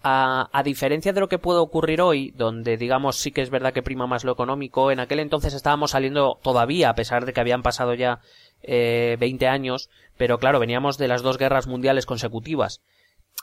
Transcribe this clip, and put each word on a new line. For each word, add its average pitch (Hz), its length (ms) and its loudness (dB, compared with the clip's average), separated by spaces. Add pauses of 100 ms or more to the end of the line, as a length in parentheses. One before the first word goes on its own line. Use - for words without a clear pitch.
a, 131 500 2
a 139 120 2
diferencia 147 480 0
de 196 80 0
lo 196 80 0
que 180 100 0
puede 175 220 2
ocurrir 160 400 0
hoy, 151 360 2
donde, 113 400 -2
digamos, 131 400 0
sí - 140 -4
que - 100 -2
es 131 100 -4
verdad 131 220 0
que 123 120 -4
prima 127 240 -4
más 123 160 -2
lo 127 80 0
económico, 135 580 0
en 131 80 0
aquel 143 220 -2
entonces 147 340 -2
estábamos 147 380 0
saliendo 135 500 0
todavía, 127 480 4
a 113 60 0
pesar 120 300 -2
de 131 60 -6
que 127 80 -2
habían 123 220 0
pasado 123 320 0
ya, 120 240 0 (460)
eh, 120 560 0
veinte 127 260 0
años, 131 440 -2 (260)
pero 120 240 2
claro, 135 180 4
veníamos 131 400 0
de 139 80 0
las 123 160 0
dos 131 160 0
guerras 135 300 0
mundiales 127 360 0
consecutivas 120 800 -4 (600)